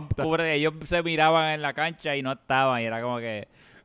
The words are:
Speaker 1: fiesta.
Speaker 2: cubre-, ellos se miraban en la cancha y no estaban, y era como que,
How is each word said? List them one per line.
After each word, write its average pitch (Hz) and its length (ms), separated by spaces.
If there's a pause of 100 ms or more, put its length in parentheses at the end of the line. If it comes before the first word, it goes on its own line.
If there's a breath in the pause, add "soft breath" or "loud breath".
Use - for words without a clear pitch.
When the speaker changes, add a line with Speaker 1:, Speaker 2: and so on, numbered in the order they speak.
Speaker 1:
fiesta. 143 160
Speaker 2:
cubre-, 160 320
ellos 156 180 (100)
se 175 200
miraban 160 500
en 151 80
la 143 120
cancha 143 420
y 135 80
no 131 100
estaban, 131 480
y 113 40
era 113 160
como 123 160
que, 113 300 (380 soft breath)